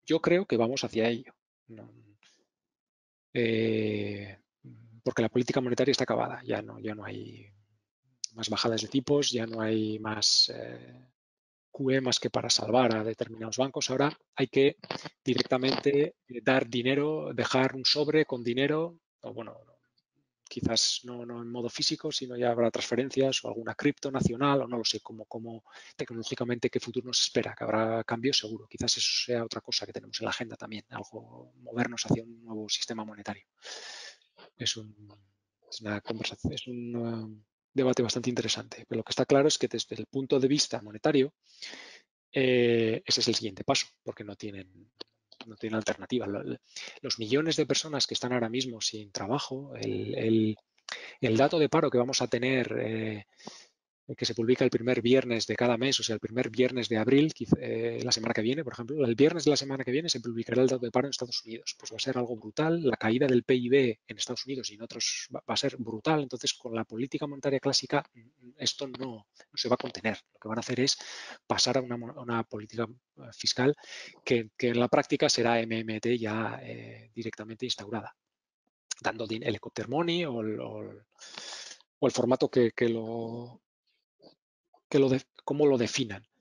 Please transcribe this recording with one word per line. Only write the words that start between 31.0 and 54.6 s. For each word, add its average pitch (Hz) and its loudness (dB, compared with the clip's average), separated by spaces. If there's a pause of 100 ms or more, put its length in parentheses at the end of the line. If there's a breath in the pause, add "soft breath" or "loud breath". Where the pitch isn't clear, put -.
movernos 120 -4
hacia 113 2
un 117 -20
nuevo 107 -8
sistema 110 -4
monetario. 104 -12 (1120 loud breath)
Es - -4
un, 107 -16 (600)
es - -12
una 104 -4
conversación, - -6
es - -10
un, 120 -8
um, 113 -6 (300)
debate 127 4
bastante 120 -2
interesante, 113 -2
pero 117 -4
lo 110 -4
que - -10
está 131 2
claro 139 6
es 147 2
que 123 0
desde 117 -6
el 110 -8
punto 135 0
de 131 4
vista 135 0
monetario, 131 2 (960 loud breath)
eh, 120 4
ese - 2
es - 2
el 110 4
siguiente 104 -6
paso, - 2 (160)
porque 107 -10
no 101 -14
tienen, 98 -14 (540)
no 110 -18
tienen 110 -4
alternativa. 104 -2
Lo, 98 -4
lo, 117 -6 (440 loud breath)
los 127 -6
millones 143 2
de 151 2
personas 139 0
que - -4
están 123 -2
ahora 117 2
mismo 120 -4
sin 107 -6
trabajo, 135 -4
el, 107 -4
el, 110 4 (640 loud breath)
el 110 2
dato 147 4
de 147 6
paro 156 4
que 123 4
vamos 127 2
a 120 0
tener, 123 0
eh, 110 -4 (920 loud breath)
que 123 -2
se 117 -2
publica 123 4